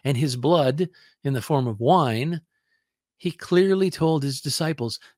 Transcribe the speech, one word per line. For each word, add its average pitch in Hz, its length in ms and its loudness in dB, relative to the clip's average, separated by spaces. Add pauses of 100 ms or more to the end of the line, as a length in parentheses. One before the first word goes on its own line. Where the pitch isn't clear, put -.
and 135 140 0
his 127 200 -2
blood 147 520 2 (340)
in 139 120 -2
the 117 80 -4
form 135 260 0
of 107 100 -6
wine, 143 600 2 (760)
he 180 140 -6
clearly 190 600 2
told 160 320 0
his 139 180 -4
disciples, 139 580 -4 (200)